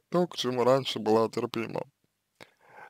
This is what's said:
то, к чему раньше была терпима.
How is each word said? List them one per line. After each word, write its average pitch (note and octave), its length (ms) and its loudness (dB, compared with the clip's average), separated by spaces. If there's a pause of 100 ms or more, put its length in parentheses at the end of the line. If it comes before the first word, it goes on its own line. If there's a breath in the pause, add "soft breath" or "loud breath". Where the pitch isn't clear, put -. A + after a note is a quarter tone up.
(100)
то, F3 160 2
к - 100 -10
чему B2 260 -2
раньше B2+ 360 2
была A2 320 2
терпима. A#2 520 -6 (1080 soft breath)